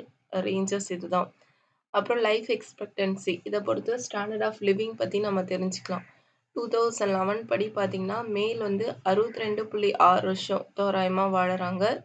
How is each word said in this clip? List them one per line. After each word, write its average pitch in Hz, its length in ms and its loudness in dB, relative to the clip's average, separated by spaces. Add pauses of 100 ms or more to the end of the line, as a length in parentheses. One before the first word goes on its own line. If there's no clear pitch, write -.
(380)
ranges 196 520 0
இதுதான். 180 400 -2 (640)
அப்புறம் 240 280 2
life 220 260 2
expectancy, 196 840 -2 (120)
இதை 208 160 -2
பொறுத்து 214 380 0
standard 214 460 -4
of 214 160 -4
living 208 360 0
பத்தி 190 240 -2
நம்ம 196 220 2
தெரிஞ்சுக்கலாம். 185 600 -4 (520)
டூ 466 120 -2
தௌசண்ட் 226 460 2
லெவன் 196 320 0
படி 208 220 0
பாத்தீங்கன்னா, 196 500 -2 (100)
male 214 300 0
வந்து 208 280 0 (160)
அறுபத்தி 214 360 2
ரெண்டு 214 280 -2
புள்ளி 208 240 0 (120)
ஆறு 180 240 6
வருஷம் 190 380 -2 (100)
தோராயமா 190 560 2
வாழறாங்க. 185 540 0 (200)